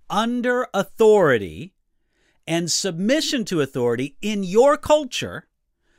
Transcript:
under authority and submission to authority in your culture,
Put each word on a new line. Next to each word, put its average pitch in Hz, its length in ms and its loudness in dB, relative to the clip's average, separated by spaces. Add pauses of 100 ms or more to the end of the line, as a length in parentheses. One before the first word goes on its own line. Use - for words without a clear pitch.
under 240 640 -2
authority 165 1040 2 (720)
and 165 240 -4
submission 208 760 -2
to 170 140 -2
authority 123 600 -2
in 202 220 -4
your 240 320 4
culture, 254 720 -2 (500)